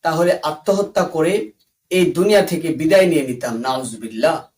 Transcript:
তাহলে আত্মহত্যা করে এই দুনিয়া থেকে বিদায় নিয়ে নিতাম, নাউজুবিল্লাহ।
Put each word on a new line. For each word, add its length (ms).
তাহলে 400
আত্মহত্যা 640
করে 480
এই 220
দুনিয়া 300
থেকে 260
বিদায় 380
নিয়ে 160
নিতাম, 340
নাউজুবিল্লাহ। 880